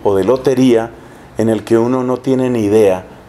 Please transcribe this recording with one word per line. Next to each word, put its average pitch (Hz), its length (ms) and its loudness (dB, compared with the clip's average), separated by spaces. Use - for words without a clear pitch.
o 101 120 0
de 95 100 0
lotería 127 680 0
en 110 140 0
el 107 140 -2
que 117 120 0
uno 123 260 0
no 123 140 -2
tiene 131 320 -2
ni 120 120 -2
idea 101 440 2